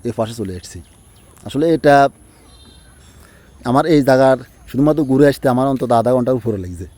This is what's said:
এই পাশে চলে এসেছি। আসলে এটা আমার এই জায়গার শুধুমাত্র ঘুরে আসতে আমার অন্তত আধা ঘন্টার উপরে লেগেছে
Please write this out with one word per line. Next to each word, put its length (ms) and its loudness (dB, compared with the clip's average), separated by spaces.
এই 140 -8
পাশে 160 -6
চলে 260 -10
এসেছি। 200 -18
আসলে 280 -4
এটা 220 4
আমার 200 0
এই 160 2
জায়গার 360 4
শুধুমাত্র 340 0
ঘুরে 240 2
আসতে 220 -2
আমার 180 0
অন্তত 240 -4
আধা 220 2
ঘন্টার 220 0
উপরে 220 -6
লেগেছে 300 -12